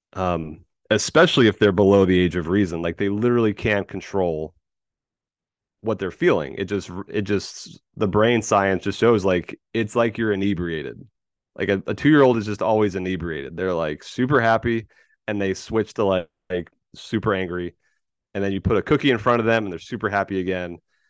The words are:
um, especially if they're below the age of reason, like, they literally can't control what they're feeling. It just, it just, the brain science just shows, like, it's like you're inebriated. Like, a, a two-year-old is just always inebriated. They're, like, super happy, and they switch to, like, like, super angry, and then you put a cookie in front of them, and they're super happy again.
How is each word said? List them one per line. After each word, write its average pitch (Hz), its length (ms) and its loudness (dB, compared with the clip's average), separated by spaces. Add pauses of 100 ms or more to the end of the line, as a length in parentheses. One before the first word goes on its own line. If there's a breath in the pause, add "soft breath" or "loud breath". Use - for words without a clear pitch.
(120)
um, 85 480 -4 (300)
especially 131 580 4
if 101 100 0
they're 104 140 4
below 98 320 6
the 92 140 4
age 90 180 2
of 82 100 -4
reason, 85 360 0
like, 85 140 -4
they 101 120 -2
literally 110 440 0
can't 101 360 -2
control 87 680 -4 (1300)
what 107 180 -4
they're 92 140 -6
feeling. 92 460 0
It 95 80 -4
just, 95 240 -6 (180)
it 107 140 -4
just, - 580 -6 (160)
the 104 100 -2
brain 107 340 4
science 98 440 0
just 98 140 -4
shows, 113 260 4
like, 92 340 -2 (160)
it's 110 220 -4
like 117 200 0
you're 110 160 -2
inebriated. 85 720 -4 (520)
Like, 95 140 -2
a, 98 180 0
a 107 60 -2
two-year-old 139 420 6
is 107 100 -2
just 104 160 -4
always 107 320 0
inebriated. 82 640 -6
They're, 92 180 -4
like, 78 300 -4
super 127 360 0
happy, 113 460 0 (400 soft breath)
and 104 160 -4
they 95 120 0
switch - 400 -4
to, 110 100 -2
like, 92 240 0 (220)
like, 90 200 -6 (240)
super 107 400 -4
angry, 87 400 -6 (600)
and 98 100 -4
then 98 80 -2
you 98 80 -4
put 110 160 0
a 95 60 0
cookie 143 280 0
in 117 80 2
front 117 220 2
of 110 60 0
them, 113 180 2
and 95 80 -8
they're 85 60 -8
super 110 300 -6
happy 98 300 -2
again. 90 400 -4 (320)